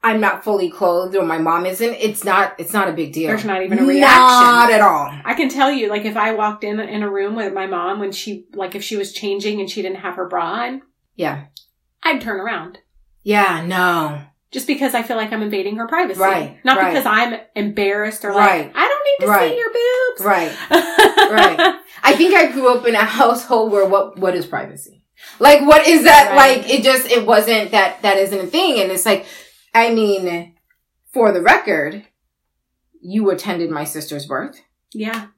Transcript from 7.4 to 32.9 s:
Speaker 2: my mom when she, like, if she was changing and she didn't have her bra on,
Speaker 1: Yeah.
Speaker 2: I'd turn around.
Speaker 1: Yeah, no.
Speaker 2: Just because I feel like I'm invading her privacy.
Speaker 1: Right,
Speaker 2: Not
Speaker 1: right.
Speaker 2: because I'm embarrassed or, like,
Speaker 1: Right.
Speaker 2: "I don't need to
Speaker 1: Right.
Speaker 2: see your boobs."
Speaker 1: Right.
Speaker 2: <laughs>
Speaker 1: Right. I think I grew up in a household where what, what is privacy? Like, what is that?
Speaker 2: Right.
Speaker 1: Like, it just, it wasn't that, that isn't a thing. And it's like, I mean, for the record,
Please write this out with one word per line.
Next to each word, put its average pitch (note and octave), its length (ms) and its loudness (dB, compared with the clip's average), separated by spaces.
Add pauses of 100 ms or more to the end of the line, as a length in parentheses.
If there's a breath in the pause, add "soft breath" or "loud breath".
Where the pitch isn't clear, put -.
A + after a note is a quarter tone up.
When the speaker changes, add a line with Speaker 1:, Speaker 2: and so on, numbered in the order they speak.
Speaker 2:
my F#3+ 140 -8
mom F#3+ 320 -6
when G3 100 -6
she, G3+ 420 -12
like, F#3+ 220 -10
if G#3 80 -12
she A3 140 -10
was G3+ 160 -8
changing G3+ 480 -6
and F#3+ 100 -10
she A3 100 -10
didn't F#3+ 200 -8
have F#3 160 -10
her F3+ 120 -8
bra F3 160 -6 (200)
on, C4 180 -12 (320)
Speaker 1:
Yeah. C#3+ 300 -8 (580)
Speaker 2:
I'd D4+ 180 -2
turn G#3 200 -10
around. F#3 380 -12 (440)
Speaker 1:
Yeah, G3 420 0
no. E3+ 580 -2 (280)
Speaker 2:
Just C4+ 160 -10
because C4+ 280 -2
I A#3 80 -2
feel A#3 140 -6
like G#3+ 160 -6
I'm A3 100 -6
invading G3+ 340 -6
her A#3 120 -8
privacy. E4 320 -4
Speaker 1:
Right, F#3+ 440 -2
Speaker 2:
Not C4 140 2
Speaker 1:
right. F4+ 140 0
Speaker 2:
because C4+ 140 -2
I'm A3+ 320 0 (160)
embarrassed G#3 680 -4
or, G3+ 100 -6
like, G3+ 160 4
Speaker 1:
Right. F3 240 -4
Speaker 2:
"I F4 140 0
don't C#5+ 180 -4
need C#5 180 0
to G#4+ 60 0
Speaker 1:
Right. G#4 200 2
Speaker 2:
see A#4+ 60 -4
your A#4 140 -4
boobs." E3+ 540 -2
Speaker 1:
Right. F3 320 -2 (140)
Speaker 2:
<laughs> - 280 0 (340)
Speaker 1:
Right. F4+ 480 2 (220 loud breath)
I C4+ 120 4
think F4 200 4
I D#4+ 180 4
grew B3+ 240 0
up B3 100 -4
in A3+ 80 0
a G#3+ 100 2
household A3+ 680 0
where G3 140 2
what, F#3+ 320 -2
what F#3 160 -2
is E3+ 100 -4
privacy? - 600 -14 (340 loud breath)
Like, C#4+ 260 6
what D4+ 220 8
is D#4+ 180 6
that? C#4 320 8
Speaker 2:
Right. C4+ 240 6
Speaker 1:
Like, - 100 -12
it C4 120 0
just, C4 260 2
it A#3 160 2
wasn't G#3+ 460 2
that, F#3+ 320 0
that G3 160 2
isn't G3 200 -2
a F#3 80 -6
thing. D4+ 360 0
And F#3+ 100 -2
it's F#3 140 -4
like, G3 180 0 (500 loud breath)
I A#3 200 2
mean, F#3 600 -2 (600)
for A3 180 2
the F#3 80 -2
record, G#3 640 0 (960)